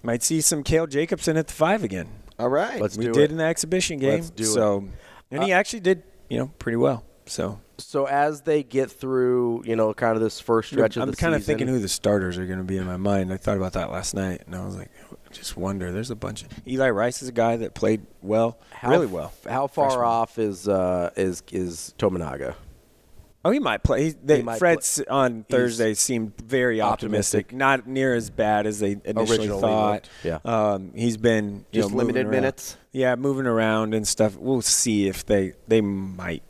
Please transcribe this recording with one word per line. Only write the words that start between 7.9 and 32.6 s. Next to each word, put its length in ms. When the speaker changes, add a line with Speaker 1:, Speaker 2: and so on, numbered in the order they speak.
Speaker 3:
as 360
they 200
get 300
through, 720
you 100
know, 180
kind 220
of 80
this 160
first 320
stretch 260
of 60
Speaker 1:
I'm 80
Speaker 3:
the 60
Speaker 1:
kinda 220
Speaker 3:
season. 80
Speaker 1:
thinking 220
who 120
the 80
starters 500
are 80
gonna 160
be 140
in 100
my 100
mind. 360
I 60
thought 180
about 160
that 180
last 240
night, 320
and 80
I 100
was 120
like, 140
just 240
wonder. 360
There's 180
a 60
bunch 260
of, 60
Eli 240
Rice 320
is 60
a 40
guy 260
that 160
played 280
well, 360
Speaker 3:
How 200
Speaker 1:
really 160
Speaker 3:
f-, 60
Speaker 1:
well. 200
Speaker 3:
how 180
far 240
Speaker 1:
Freshman. 160
Speaker 3:
off 320
is, 300
uh, 480
is, 260
is 460
Tominaga? 560
Speaker 1:
Oh, 60
he 100
might 240
play. 220
He, 160
they, 160
Speaker 3:
He 40
might 160
Speaker 1:
Fred's 380
Speaker 3:
play. 100
Speaker 1:
on 300
Speaker 3:
He's 100
Speaker 1:
Thursday 480
seemed 460
very 400
optimistic. 680
Speaker 3:
optimistic. 100
Speaker 1:
Not 300
near 280
as 160
bad 360
as 140
they 240
initially 340
Speaker 3:
Originally 220
Speaker 1:
thought. 320
Speaker 3:
looked, 180
yeah. 200
Speaker 1:
Um, 500
he's 220
been, 540
you 120
Speaker 2:
Just 80
Speaker 1:
know, 40
moving 40
Speaker 2:
limited 180
Speaker 1:
around. 60
Speaker 2:
minutes? 440